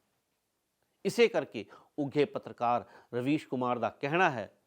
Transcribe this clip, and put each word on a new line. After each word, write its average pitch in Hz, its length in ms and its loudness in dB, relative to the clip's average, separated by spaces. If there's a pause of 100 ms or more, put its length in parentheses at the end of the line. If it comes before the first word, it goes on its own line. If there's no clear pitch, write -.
(1040)
ਇਸੇ 214 240 4
ਕਰਕੇ 139 360 -2 (340)
ਉੱਘੇ 143 260 2
ਪੱਤਰਕਾਰ 120 600 -2 (300)
ਰਵੀਸ਼ 139 340 0
ਕੁਮਾਰ 123 300 -2
ਦਾ 110 120 0
ਕਹਿਣਾ 165 400 0
ਹੈ 110 360 -10